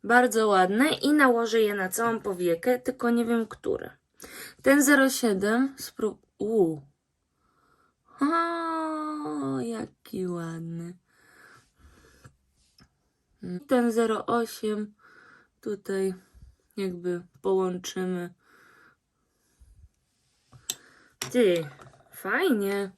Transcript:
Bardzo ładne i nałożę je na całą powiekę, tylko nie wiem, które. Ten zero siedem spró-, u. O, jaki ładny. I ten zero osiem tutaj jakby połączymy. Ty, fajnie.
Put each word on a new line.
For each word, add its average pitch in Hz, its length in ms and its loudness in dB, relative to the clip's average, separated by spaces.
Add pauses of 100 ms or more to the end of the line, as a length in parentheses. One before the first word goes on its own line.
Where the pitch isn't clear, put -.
Bardzo 226 400 4
ładne 202 420 4
i 294 240 0
nałożę 233 460 4
je 208 160 2
na 190 140 -4
całą 226 300 -2
powiekę, 180 600 0
tylko 247 300 -2
nie 233 160 2
wiem, 226 220 0
które. - 420 -6 (720)
Ten 277 220 6
zero 269 260 6
siedem 226 720 0
spró-, - 380 -6 (200)
u. 190 440 0 (1400)
O, 311 1400 -4
jaki 220 680 -8
ładny. 165 680 -8 (2500)
I 180 240 -6
ten 240 240 2
zero 220 340 0
osiem 214 680 -4 (680)
tutaj 190 520 -4 (640)
jakby 180 440 -6 (200)
połączymy. 185 920 -2 (3000)
Ty, 175 380 4 (420)
fajnie. 202 880 -2